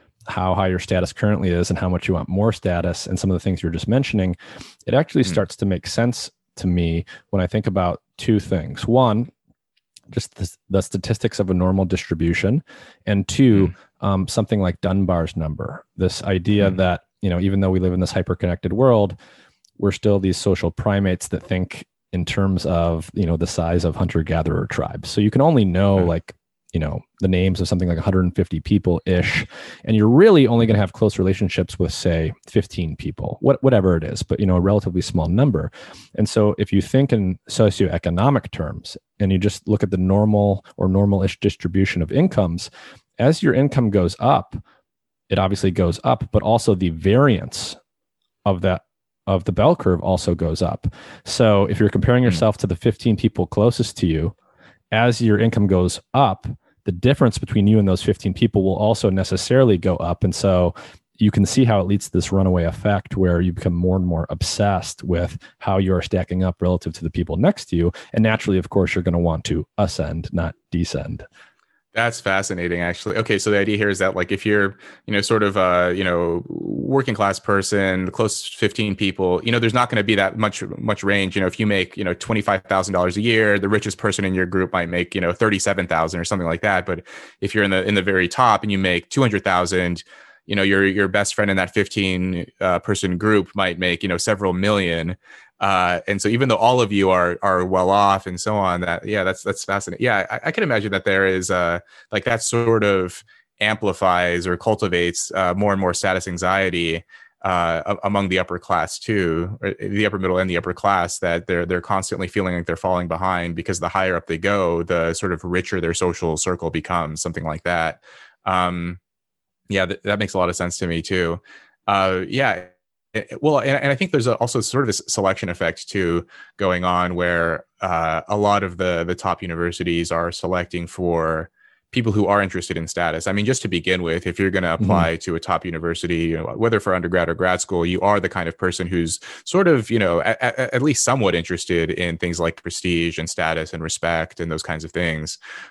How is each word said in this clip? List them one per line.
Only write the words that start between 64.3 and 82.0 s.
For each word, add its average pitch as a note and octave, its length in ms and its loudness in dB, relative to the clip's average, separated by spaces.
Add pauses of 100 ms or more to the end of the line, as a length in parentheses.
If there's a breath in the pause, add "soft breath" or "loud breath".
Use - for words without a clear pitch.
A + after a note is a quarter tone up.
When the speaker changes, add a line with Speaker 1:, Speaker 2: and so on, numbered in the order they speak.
Speaker 1:
obsessed - 720 -2
with F2 340 -2 (220 loud breath)
how G2 180 0
you F#2+ 160 2
are F2 80 0
stacking F2+ 400 -2
up F#2 180 -2
relative F2 340 0
to - 100 -12
the D#2 60 -4
people E2 260 -4
next D3+ 300 0
to F2 100 -4
you. E2+ 160 2 (200 loud breath)
And A2 120 2
naturally, G#2+ 340 2
of - 120 -4
course, F#2 260 0
you're F2+ 80 -2
gonna F2 160 0
want E2 240 -2
to D#2+ 200 -2 (140)
ascend, E2 540 -4
not E2+ 240 -4 (160)
descend. - 520 -4 (720 soft breath)
Speaker 2:
That's A#2 280 -2
fascinating, F2+ 580 -2
actually. F2 380 -4
Okay, G#2+ 200 0
so G#2+ 120 0
the G2+ 80 4
idea G2+ 180 2
here G#2 140 2
is F#2 80 -4
that, F#2 180 0
like, F2+ 160 -2
if G2 140 -4
you're, G2+ 320 2 (260 loud breath)
you G#2+ 80 -8
know, G2+ 80 2
sort G#2+ 220 2
of G2+ 160 0
a, F2+ 360 4
you G2 80 -4
know, F2 460 0
working C3 640 -2
class G2 240 0
person, F#2+ 680 0
the F2+ 40 -4
closest - 460 -4
fifteen G#2 400 -2
people, F#2 480 0
you A2+ 80 0
know, A#2+ 60 2
there's A2+ 160 0
not B2 160 2
gonna A2 120 0
be G#2 120 2
that G2 240 0
much, G#2 260 -2 (140)
much G#2+ 260 -4
range. G2 300 0
You G2 80 0
know, F#2 40 2
if - 140 -4
you A2 60 2
make, G2 320 0
you G2+ 40 -6